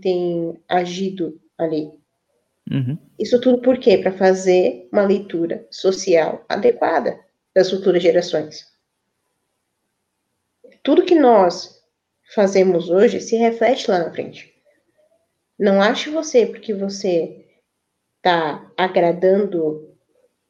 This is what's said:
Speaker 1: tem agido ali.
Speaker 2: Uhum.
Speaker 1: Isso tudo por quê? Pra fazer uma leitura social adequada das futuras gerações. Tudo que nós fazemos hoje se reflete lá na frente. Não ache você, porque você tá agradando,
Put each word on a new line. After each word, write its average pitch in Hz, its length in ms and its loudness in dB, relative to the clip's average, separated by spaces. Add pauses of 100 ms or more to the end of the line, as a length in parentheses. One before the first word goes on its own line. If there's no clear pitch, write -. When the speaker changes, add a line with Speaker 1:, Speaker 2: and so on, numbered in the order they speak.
Speaker 1:
tem 175 680 -4
agido 175 720 -4 (160)
ali. 156 320 -4 (800)
Speaker 2:
Uhum. 135 260 -4 (220)
Speaker 1:
Isso 233 240 0
tudo 247 180 2
por 254 200 0
quê? 190 180 4
Pra 190 140 -2
fazer 190 800 0
uma 208 100 2
leitura 170 720 -2
social 175 760 -2
adequada - 720 -2 (360)
das 185 160 2
futuras 180 320 0
gerações. 165 640 -2 (2250)
Tudo 339 220 2
que 349 100 4
nós 220 680 2 (520)
fazemos 190 520 2
hoje 190 320 2
se - 160 -6
reflete 233 540 0
lá 190 80 2
na 170 140 -4
frente. - 420 -14 (1040)
Não 196 240 2
ache 269 300 0
você, 302 340 2
porque 202 260 -8
você 196 760 -4 (720)
tá 160 560 -2
agradando, 180 1120 0 (600)